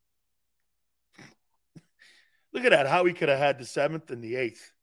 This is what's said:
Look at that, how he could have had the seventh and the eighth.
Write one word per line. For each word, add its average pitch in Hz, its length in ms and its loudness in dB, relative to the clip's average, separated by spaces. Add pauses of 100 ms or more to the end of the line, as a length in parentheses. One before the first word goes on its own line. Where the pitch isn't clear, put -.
(2500)
Look 247 120 -4
at 247 60 4
that, 147 180 4
how 175 160 2
he 180 80 2
could 165 160 -2
have 139 100 2
had 139 200 0
the 127 60 -14
seventh 156 460 -4
and 120 120 -10
the 117 140 -8
eighth. 123 360 -8 (100)